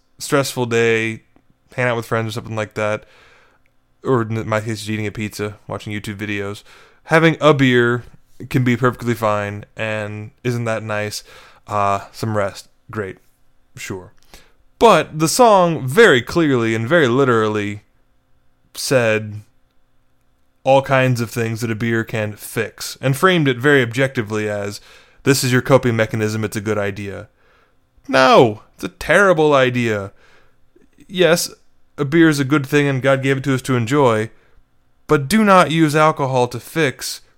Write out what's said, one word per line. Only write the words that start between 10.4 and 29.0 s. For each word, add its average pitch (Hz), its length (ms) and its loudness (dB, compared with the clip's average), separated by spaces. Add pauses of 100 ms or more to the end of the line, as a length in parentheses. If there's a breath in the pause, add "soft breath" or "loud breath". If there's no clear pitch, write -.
isn't 120 220 -4
that 110 180 -4
nice? 104 400 -6 (440 loud breath)
Uh, 101 460 -2
some 110 240 -6
rest. 98 320 -6 (220)
Great. 104 280 -10 (580)
Sure. 92 380 -14 (640 soft breath)
But 175 400 2
the 156 100 0
song 180 580 4
very 151 360 6
clearly 123 520 0
and 113 140 -4
very 156 200 4
literally 110 720 0 (920)
said 107 680 -2 (1200)
all 135 180 6
kinds 131 380 2
of 113 100 -4
things 113 300 -4
that 117 100 -4
a 113 40 -2
beer 113 300 -2
can 107 320 -6
fix, - 640 -10
and 135 160 0
framed 175 320 2
it 120 100 0
very 139 240 4
objectively 113 680 -2
as, 104 320 -6 (440 soft breath)
"This 135 200 2
is 123 80 0
your 123 100 2
coping 127 340 2
mechanism, 110 480 -2
it's 104 120 -6
a 104 60 -6
good 104 160 -4
idea." 101 500 -8 (840)
No, 220 520 4 (120)
it's - 100 -14
a - 40 -10
terrible 160 640 2